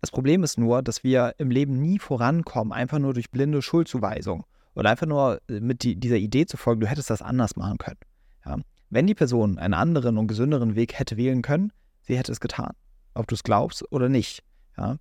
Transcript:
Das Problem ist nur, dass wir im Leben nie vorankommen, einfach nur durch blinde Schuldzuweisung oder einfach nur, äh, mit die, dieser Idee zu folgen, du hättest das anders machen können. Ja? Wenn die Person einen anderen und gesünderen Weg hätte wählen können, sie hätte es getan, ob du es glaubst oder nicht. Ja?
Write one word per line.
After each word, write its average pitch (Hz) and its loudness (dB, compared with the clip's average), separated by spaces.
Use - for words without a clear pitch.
Das 123 -4
Problem 147 2
ist - -2
nur, 120 2
dass - -6
wir 127 2
im 131 0
Leben 135 2
nie 180 0
vorankommen, 120 0
einfach 127 -2
nur 135 0
durch 120 -4
blinde 139 0
Schuldzuweisung 110 -2
oder 104 2
einfach 127 0
nur, 139 2
äh, 107 -6
mit 120 -2
die, 120 2
dieser 120 0
Idee 107 2
zu - -12
folgen, 117 0
du 110 0
hättest 143 -4
das 110 -2
anders 127 0
machen - -6
können. - -10
Ja? - -6
Wenn 135 4
die 208 4
Person 117 2
einen 92 0
anderen 120 2
und 110 0
gesünderen 117 0
Weg 113 0
hätte 123 -4
wählen 123 0
können, 175 0
sie 123 -2
hätte 127 -4
es 113 -8
getan, - -6
ob 110 -4
du 117 -2
es - -8
glaubst 107 0
oder 127 2
nicht. 131 0
Ja? 110 -4